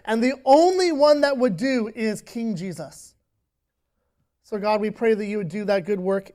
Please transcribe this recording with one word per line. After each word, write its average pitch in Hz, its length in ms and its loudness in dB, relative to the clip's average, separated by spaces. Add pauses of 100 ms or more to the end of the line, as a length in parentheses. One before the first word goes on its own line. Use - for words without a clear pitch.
and 226 180 -2
the 262 120 0 (100)
only 349 480 4
one 294 260 4
that 285 180 2
would 240 200 0
do 233 360 -2
is 220 280 -4
King 226 340 -8
Jesus. 165 580 -12 (1300)
So, 220 140 -10
God, 208 220 0
we 214 100 -2
pray 226 260 0
that 214 100 -6
you 208 140 -4
would 180 100 -6
do 208 160 -8
that 196 180 0
good 202 160 -4
work 190 360 -4